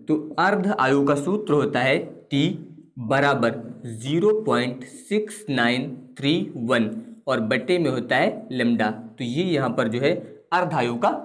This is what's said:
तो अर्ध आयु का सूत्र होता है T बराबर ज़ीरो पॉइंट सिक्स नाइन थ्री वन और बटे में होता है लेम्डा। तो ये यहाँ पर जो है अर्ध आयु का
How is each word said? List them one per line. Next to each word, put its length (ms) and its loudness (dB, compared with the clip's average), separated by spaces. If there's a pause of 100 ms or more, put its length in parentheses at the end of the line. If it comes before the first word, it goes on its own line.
तो 80 2 (220)
अर्ध 320 2
आयु 340 4
का 120 4
सूत्र 380 -2
होता 260 2
है 180 2 (320)
T 180 2 (520)
बराबर 540 2 (440)
ज़ीरो 320 2 (120)
पॉइंट 420 0
सिक्स 640 -6
नाइन 380 2 (280)
थ्री 180 0 (240)
वन 320 2 (360)
और 160 0
बटे 360 0
में 120 2
होता 260 0
है 360 0
लेम्डा। 380 2
तो 340 -10
ये 200 -2
यहाँ 260 0
पर 180 0
जो 120 -2
है 140 4 (380)
अर्ध 220 0
आयु 220 0
का 140 2 (140)